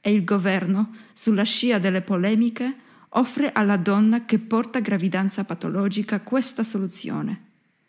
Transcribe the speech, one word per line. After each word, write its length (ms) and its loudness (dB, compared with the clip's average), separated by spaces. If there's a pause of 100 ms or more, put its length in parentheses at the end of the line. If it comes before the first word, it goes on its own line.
E 140 2
il 100 2
governo, 680 0 (180)
sulla 300 0
scia 360 2
delle 220 0
polemiche, 760 0 (360)
offre 420 0
alla 240 2
donna 480 2
che 140 2
porta 420 -2
gravidanza 640 -2
patologica 760 -4
questa 400 -2
soluzione, 880 -6 (400)